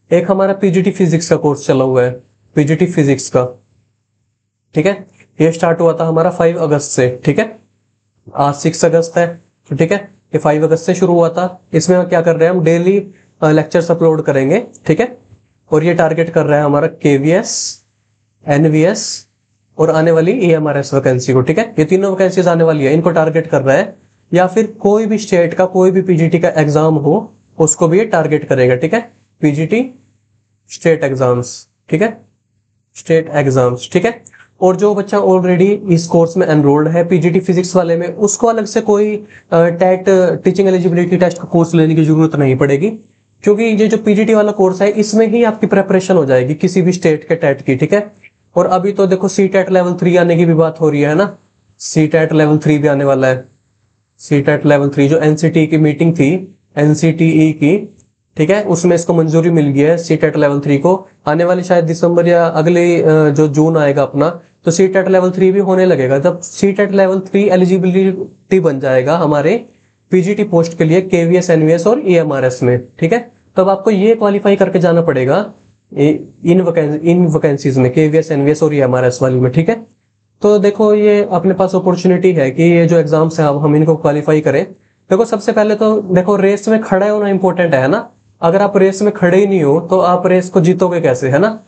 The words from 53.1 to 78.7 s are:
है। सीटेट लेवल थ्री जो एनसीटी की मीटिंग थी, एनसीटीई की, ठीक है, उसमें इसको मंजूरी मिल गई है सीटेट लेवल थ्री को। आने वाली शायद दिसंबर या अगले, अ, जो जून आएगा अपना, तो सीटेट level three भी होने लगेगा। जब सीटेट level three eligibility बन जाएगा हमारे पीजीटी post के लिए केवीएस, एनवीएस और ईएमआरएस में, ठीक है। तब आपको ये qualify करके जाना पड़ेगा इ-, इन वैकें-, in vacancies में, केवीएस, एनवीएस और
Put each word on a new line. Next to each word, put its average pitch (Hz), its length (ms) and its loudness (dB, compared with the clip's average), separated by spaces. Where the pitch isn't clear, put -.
है। 131 180 -2
सीटेट 147 480 0
लेवल 143 220 2
थ्री 139 200 0
जो 160 100 2
एनसीटी 156 480 0
की 156 120 -2
मीटिंग 156 360 0
थी, 170 440 -2
एनसीटीई 156 760 2
की, 156 440 -2
ठीक 156 140 0
है, 208 140 0
उसमें 175 320 0
इसको 170 180 -2
मंजूरी 165 360 0
मिल 160 160 2
गई 139 140 0
है 160 180 2
सीटेट 156 380 -2
लेवल 143 240 0
थ्री 143 180 0
को। 180 300 -2
आने 160 180 0
वाली 180 180 0
शायद 175 220 0
दिसंबर 170 440 0
या 170 180 2
अगले, 170 560 0
अ, - 20 -2
जो 151 180 2
जून 156 280 0
आएगा 147 260 0
अपना, 147 380 -2
तो 175 60 0
सीटेट 185 380 0
level 185 220 2
three 185 220 2
भी 196 60 0
होने 185 280 0
लगेगा। 135 320 0
जब 175 220 -2
सीटेट 196 520 -2
level 190 280 2
three 196 280 0
eligibility 185 1120 0
बन 147 200 -2
जाएगा 131 360 0
हमारे 156 500 0
पीजीटी 196 340 0
post 170 340 -2
के 170 60 0
लिए 160 160 2
केवीएस, 175 500 0
एनवीएस 165 360 2
और 254 180 0
ईएमआरएस 156 580 0
में, 123 260 0
ठीक 165 120 0
है। 233 200 -4
तब 185 120 2
आपको 196 220 0
ये 208 240 2
qualify 202 420 0
करके 196 220 0
जाना 170 240 2
पड़ेगा 156 500 -2
इ-, 147 180 2
इन 175 160 2
वैकें-, 160 420 -2
in 170 240 2
vacancies 147 520 0
में, 123 140 2
केवीएस, 156 400 0
एनवीएस 147 300 0
और 156 120 0